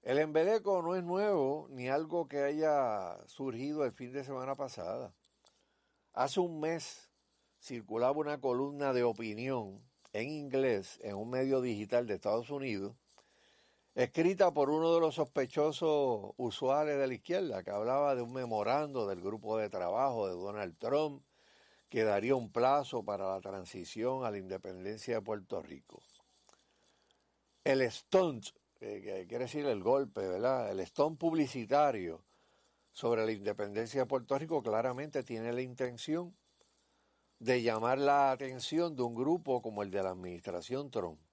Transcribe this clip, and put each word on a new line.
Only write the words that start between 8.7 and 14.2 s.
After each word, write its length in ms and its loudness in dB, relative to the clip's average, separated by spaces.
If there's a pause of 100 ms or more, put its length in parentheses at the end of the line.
de 100 4
opinión 800 -2 (320)
en 160 -2
inglés 720 0
en 140 -6
un 140 -6
medio 320 2
digital 440 0
de 100 -2
Estados 340 0
Unidos, 460 -4 (960)
escrita 580 4